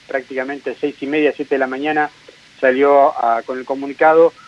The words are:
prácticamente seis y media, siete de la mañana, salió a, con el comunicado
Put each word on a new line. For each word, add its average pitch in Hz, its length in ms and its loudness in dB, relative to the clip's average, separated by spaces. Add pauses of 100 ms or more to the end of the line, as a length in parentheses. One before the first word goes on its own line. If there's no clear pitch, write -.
prácticamente 131 720 -8
seis 147 200 -6
y 143 60 -8
media, 147 300 0
siete 143 200 -6
de 131 40 -2
la 131 80 0
mañana, 147 420 -4 (500)
salió 139 640 4
a, 117 200 -2
con 127 160 -8
el 123 60 -12
comunicado 156 680 2 (140)